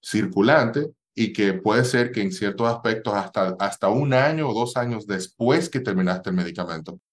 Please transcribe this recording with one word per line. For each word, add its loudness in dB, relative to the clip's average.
circulante 2
y 0
que 2
puede 2
ser 0
que -4
en -2
ciertos -2
aspectos -2
hasta, -2
hasta 0
un 2
año 2
o -2
dos -2
años -4
después 0
que -4
terminaste 0
el -2
medicamento -6